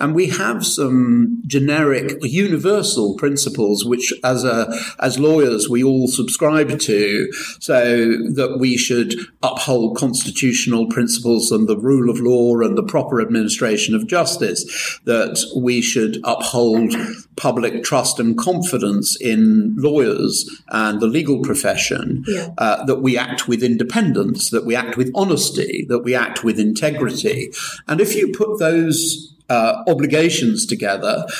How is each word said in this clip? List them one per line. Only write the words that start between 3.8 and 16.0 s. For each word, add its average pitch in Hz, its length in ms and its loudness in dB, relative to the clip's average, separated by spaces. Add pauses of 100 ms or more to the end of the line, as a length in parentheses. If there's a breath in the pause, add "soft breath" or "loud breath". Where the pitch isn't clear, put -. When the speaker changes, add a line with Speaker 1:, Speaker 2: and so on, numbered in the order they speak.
Speaker 1:
which 123 260 -2 (100)
as 127 220 0
a, 113 260 0 (300 loud breath)
as 120 180 -2
lawyers 143 520 4
we 123 120 2
all 131 280 4
subscribe 151 680 0
to, 107 540 0 (300 loud breath)
so 143 160 0 (600)
that 131 200 -2
we 127 160 2
should 120 400 0 (260 loud breath)
uphold 120 540 0
constitutional 120 920 -2
principles 117 640 0
and 110 160 2
the 107 100 0
rule 127 300 2
of 113 100 0
law 120 400 4
and 104 180 2
the 101 60 2
proper 127 380 0
administration 110 720 0
of 110 120 -2
justice, 127 580 -2 (400 loud breath)
that 110 360 0 (140)
we 123 240 2
should 110 460 0